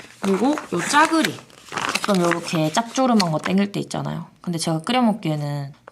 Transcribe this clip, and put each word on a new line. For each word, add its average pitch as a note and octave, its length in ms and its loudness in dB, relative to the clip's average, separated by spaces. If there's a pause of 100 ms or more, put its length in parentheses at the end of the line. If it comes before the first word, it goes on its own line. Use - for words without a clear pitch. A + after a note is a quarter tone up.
(200)
그리고 G3 320 2
요 F3+ 380 -2
짜글이. D#4 640 2 (200)
가끔 - 480 0
요렇게 E3+ 520 0
짭조름한 A#3 580 2
거 D#3 80 0
땡길 G3 320 0
때 D#3 80 -4
있잖아요. D3+ 480 -6 (140)
근데 E3+ 180 -4
제가 D#3+ 220 -2
끓여 B3 200 0
먹기에는 D3 720 -2 (180)